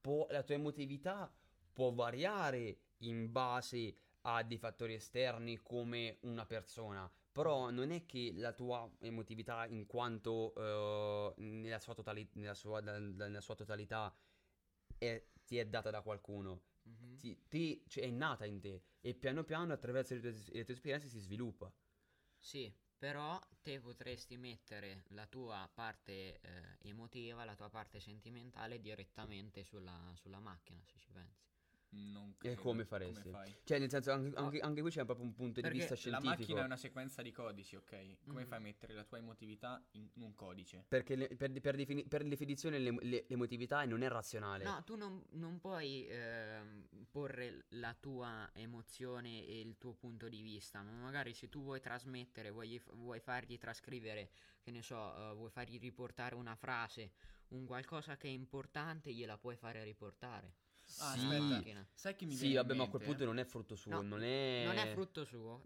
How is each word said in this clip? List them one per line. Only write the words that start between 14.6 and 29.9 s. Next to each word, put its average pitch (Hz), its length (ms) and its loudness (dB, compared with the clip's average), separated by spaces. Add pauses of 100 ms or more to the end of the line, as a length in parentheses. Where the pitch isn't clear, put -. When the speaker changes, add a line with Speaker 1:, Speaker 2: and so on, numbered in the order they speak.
Speaker 1:
è, 117 240 2 (220)
ti 120 140 2
è 113 80 4
data 107 240 2
da 107 120 0
qualcuno. 101 600 -2 (220)
Speaker 2:
Mhm. 120 320 -16
Speaker 1:
Ti, 120 320 -8
ti, 156 400 2
cioè, 143 160 0
è 127 60 2
nata 123 340 2
in 104 160 -2
te 95 220 -6 (180)
e 120 140 0
piano 139 300 2
piano 160 280 2
attraverso 127 420 2
le 123 60 -2
tue, 120 100 0 (220)
le 113 120 0
tue 127 100 -2
esperienze 143 340 0
si 117 100 -6
sviluppa. 101 540 -4 (680)
Speaker 2:
Sì, 120 340 -8 (260)
però 147 420 0 (220)
te 139 180 -4
potresti 123 560 -6
mettere 104 720 -8
la 104 180 -10
tua 110 460 -6
parte, 98 680 -6
eh, 90 420 -12
emotiva, 117 640 -8
la 107 100 -8
tua 101 140 -10
parte 104 320 -8
sentimentale 113 800 -8
direttamente 101 840 -8
sulla, 90 500 -10